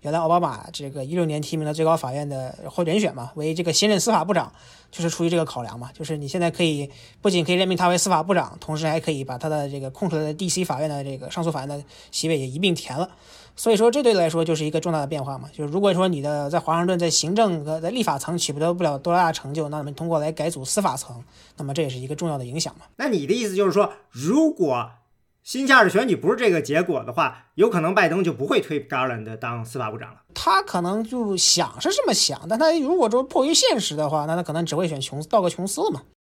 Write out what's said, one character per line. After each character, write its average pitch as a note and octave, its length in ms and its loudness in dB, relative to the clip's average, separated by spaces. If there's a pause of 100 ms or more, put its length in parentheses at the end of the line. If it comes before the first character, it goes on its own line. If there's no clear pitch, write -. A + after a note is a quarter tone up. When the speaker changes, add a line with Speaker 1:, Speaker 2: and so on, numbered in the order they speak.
Speaker 1:
原 D3+ 100 -2
来 E3 40 2
奥 D#3+ 120 2
巴 F3 100 6
马 D3 320 -4
这 C#3+ 180 -10
个 C#3 140 -8
一 C#3+ 120 -6
六 F3 100 2
年 D3+ 160 -2
提 D#3+ 160 -6
名 D#3 80 -2
的 D3+ 80 -2
最 D#3+ 100 0
高 D#3+ 140 4
法 B2+ 160 -6
院 D3 160 -4
的 C3 280 -8 (120)
候-， F3+ 160 -4
人 E3 120 2
选 G#3+ 160 0
嘛， B2 220 -10
为 D#3 180 -2
这 E3+ 80 -4
个 E3 120 0
新 G#3 160 4
任 G3 100 4
司 A3+ 100 0
法 F3 140 4
部 G3 100 -2
长， D#3+ 160 0 (400)
就 - 120 -10
是 E3 80 0
出 E3+ 160 -2
于 E3 40 2
这 F3 60 2
个 D#3+ 80 2
考 C3 200 -6
量 A#2 140 -12
嘛， A#2+ 140 -12
就 D#3 140 -12
是 D#3+ 100 -4
你 C#3+ 140 -8
现 F#3 100 -2
在 E3+ 100 2
可 F3 140 0
以， C#3+ 260 0 (320)
不 G#3 80 4
仅 F3 140 2
可 E3+ 80 0
以 F3+ 40 4
任 F#3 120 2
命 F3+ 100 2
他 F3+ 120 4
为 F3+ 80 4
司 F#3+ 120 0
法 D#3+ 140 4
部 F#3 100 0
长， E3 280 0
同 D#3 160 -6
时 D#3+ 100 -2
还 D#3+ 140 0
可 D#3+ 100 -2
以 C3+ 100 -4
把 C3 160 -8
他 D#3 120 -4
的 D3 200 -2
这 C#3 120 -8
个 C3+ 80 -6
空 E3+ 200 -2
出 D#3+ 60 -2
来 D#3 80 0
的 D3+ 100 -4
D F3+ 140 -4
C F#3 160 0
法 C#3 160 -2
院 D#3 100 0
的 C#3+ 140 -4
这 C3+ 140 -8
个 B2+ 120 -12
上 E3+ 140 -4
诉 E3 80 0
法 D3 80 -4
院 C3+ 80 -8
的 C#3+ 160 -8 (280)
席 - 180 -2
位 D#3 100 2
也 C3 80 -4
一 C3 100 -8
并 F3+ 160 2
填 C#3 240 -6
了。 F3+ 120 -2 (460)
所 A3+ 180 2
以 - 20 6
说 A3+ 160 6
这 C#4+ 100 0
对 A#3 120 6
来 E3+ 160 4
说 E3 160 0
就 E3 100 2
是 D3+ 80 -4
一 D3+ 80 -2
个 D#3+ 80 0
重 E3+ 140 -2
大 D3+ 80 0
的 C#3 60 -4
变 D3 140 -6
化 C3+ 160 -8
嘛， C3 140 -14
就 D3 160 -8
是 C#3+ 60 -6
如 G3 80 0
果 G3 120 4
说 F#3 140 4
你 D#3 140 0
的 D3 280 -2
在 E3+ 80 0
华 D#3+ 200 0
盛 F3 100 2
顿 F#3 100 2
在 E3+ 120 2
行 D#3+ 260 0
政 F3+ 300 2
和 D#3+ 160 -4
在 E3+ 80 -2
立 B3 120 -2
法 D3+ 160 0
层 E3+ 200 -6
取 D3+ 160 -4
得 D#3+ 200 0
不 F3 100 -2
了 C#3+ 140 0
多 E3+ 160 0
大 F3 200 4
成 C#3 200 -8
就， D3+ 140 -4
那 D3 160 -6
么 C#3+ 80 -8
通 D#3+ 160 -8
过 E3 100 2
来 D3+ 140 0
改 D#3+ 180 -2
组 C3+ 140 -8
司 - 180 -2
法 D3+ 140 0
层， B2 260 -12 (360)
那 D3 80 -8
么 C#3 80 -6
这 E3 80 0
也 C#3+ 80 0
是 B2+ 80 -8
一 B2+ 100 -10
个 D3 80 -6
重 E3+ 140 -4
要 D3 80 -4
的 B2 80 -8
影 B2+ 120 -8
响 - 220 -4
嘛。 - 60 -20 (100)
Speaker 2:
那 C#4 140 -2
你 D#3 180 0
的 F#3 60 2
意 A#3+ 120 0
思 F#3+ 100 -4
就 G3+ 100 2
是 F3 80 2
说， G3 180 4 (200)
如 B3 420 2
果 B2 360 0 (540)
新 C4 240 -4
加 C4 160 8
入 F#3 60 6
选 A3+ 180 2
举 F#3 80 2
不 F#3 160 0
是 B3 60 0
这 A#3+ 120 4
个 E3 120 4
结 D3+ 200 0
果 D3+ 220 -2
的 A#2+ 80 -8
话， C3+ 440 -2
有 G#3+ 140 6
可 F3+ 120 2
能 E3+ 120 0
拜 G3 140 6
登 F3 160 2
就 E3 80 2
不 C3 160 -4
会 A#3 140 4
推 C#3+ 260 -4
Garland A#2 480 -4
当 A#2 300 -8
司 C3+ 120 -12
法 A2 140 -4
部 A2 60 -10
长 A2 160 -14
了。 - 80 -20 (120)
Speaker 1:
他 F#4+ 280 2
可 G#3 180 -4
能 G3 240 -2
就 A3 320 -2
想 - 460 2
是 D#4+ 80 0
这 A4 180 0
么 A#3+ 60 4
想， - 340 0
但 A3 100 0
他 D#4+ 220 6
如 D4 160 0
果 A#3+ 160 4
说 B3 100 2
迫 C4 220 0
于 D#4+ 100 2
现 G#4 240 4
实 E3+ 160 -2
的 D3+ 160 -2
话， D3+ 160 0
那 E3 120 0
他 F3 60 -2
可 D3+ 100 -6
能 E3+ 120 -2
只 D3+ 80 -6
会 E3+ 140 0
选 C#3+ 140 -6
琼-， C#3 260 -8
道 G#3+ 140 4
格 F3+ 80 2
琼 F3+ 180 -4
斯 D4 140 -4
了 G4+ 100 2
嘛。 C3+ 100 -6 (220)